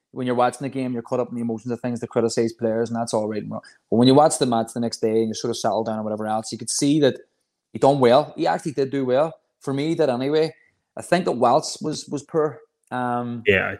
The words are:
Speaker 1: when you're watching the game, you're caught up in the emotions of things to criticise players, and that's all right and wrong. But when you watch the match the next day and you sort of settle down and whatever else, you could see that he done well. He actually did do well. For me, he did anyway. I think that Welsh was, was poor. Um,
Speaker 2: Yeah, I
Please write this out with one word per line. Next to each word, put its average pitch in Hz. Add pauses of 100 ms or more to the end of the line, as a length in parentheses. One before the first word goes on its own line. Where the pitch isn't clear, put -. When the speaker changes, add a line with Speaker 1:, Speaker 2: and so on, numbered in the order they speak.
(120)
Speaker 1:
when 127
you're 123
watching 123
the 139
game, 127
you're 117
caught 127
up 120
in 120
the 117
emotions 117
of 113
things 120
to 117
criticise 117
players, 113
and 117
that's 117
all 107
right 107
and 110
wrong. 110 (280)
But 107
when 123
you 135
watch 156
the 143
match 117
the 120
next 117
day 110
and 113
you 110
sort 117
of 110
settle 110
down 110
and 107
whatever 107
else, 110
you 117
could 117
see 147
that 127 (540)
he 110
done 139
well. 131
He 160
actually 165
did 135
do 139
well. 143 (260)
For 139
me, 143
he 165
did 151
anyway. 147 (400)
I 127
think 175
that 175
Welsh 135
was, 151
was 143
poor. 156 (280)
Um, 120
Speaker 2:
Yeah, 98
I 98